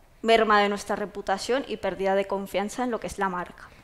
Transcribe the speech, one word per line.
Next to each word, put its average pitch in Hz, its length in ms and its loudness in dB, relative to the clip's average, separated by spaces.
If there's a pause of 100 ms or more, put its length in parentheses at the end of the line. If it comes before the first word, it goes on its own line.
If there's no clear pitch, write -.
(220)
merma 220 400 6
de 202 80 4
nuestra 202 260 -4
reputación 202 720 -2
y 214 100 -6
pérdida 190 380 0
de 196 120 2
confianza 196 560 -4
en 254 80 -2
lo 214 80 -2
que - 80 -8
es - 120 -10
la 196 100 0
marca. 175 380 -8 (160)